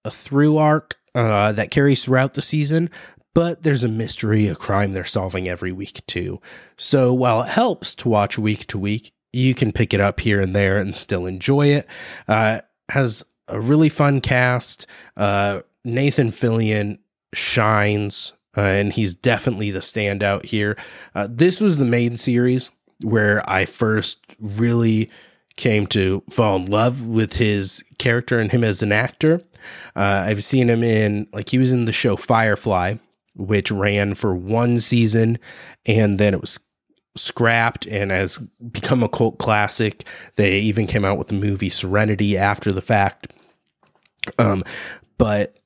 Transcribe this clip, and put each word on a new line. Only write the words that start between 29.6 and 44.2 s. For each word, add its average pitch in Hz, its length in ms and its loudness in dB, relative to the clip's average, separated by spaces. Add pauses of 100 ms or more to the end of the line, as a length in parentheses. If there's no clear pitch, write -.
Uh, 98 320 0
I've 104 160 -2
seen 127 260 2
him 117 140 2
in, 107 500 2
like, 107 180 -10
he 127 80 2
was 127 140 4
in 120 120 2
the 110 80 0
show 104 240 0
Firefly, 107 800 0 (400)
which 98 360 -2
ran 101 440 0
for 98 200 -2
one 113 440 0
season, 113 600 2 (480)
and 104 320 4
then 104 160 4
it - 60 -2
was - 180 -4 (580)
scrapped 117 680 0
and 101 240 -4
has 98 280 -2 (320)
become - 320 -2
a 107 60 2
cult - 300 -2
classic. 104 680 -2 (300)
They 98 240 2
even 107 260 0
came 101 180 0
out 98 140 0
with - 100 -8
the 107 60 -4
movie 98 360 -2
Serenity 101 640 0
after 101 360 0
the 92 100 -4
fact. 101 500 0 (1080)